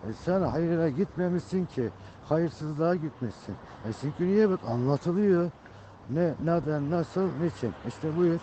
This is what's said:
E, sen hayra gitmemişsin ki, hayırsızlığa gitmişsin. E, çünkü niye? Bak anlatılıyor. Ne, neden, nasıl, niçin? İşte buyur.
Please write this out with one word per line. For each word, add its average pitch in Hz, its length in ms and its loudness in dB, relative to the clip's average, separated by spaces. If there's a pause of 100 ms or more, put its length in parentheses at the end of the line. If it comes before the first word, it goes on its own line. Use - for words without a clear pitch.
E, 113 40 -6 (120)
sen 185 180 2
hayra 165 460 2
gitmemişsin 175 760 0
ki, 117 240 -2 (380)
hayırsızlığa 156 640 2
gitmişsin. 151 600 -6 (300)
E, 110 40 -4 (120)
çünkü 151 260 -2
niye? 202 240 6
Bak 185 180 0
anlatılıyor. 170 840 2 (600)
Ne, 160 240 2 (100)
neden, 151 460 0
nasıl, 175 380 0 (140)
niçin? 123 300 -2 (160)
İşte 156 280 -4
buyur. 170 260 4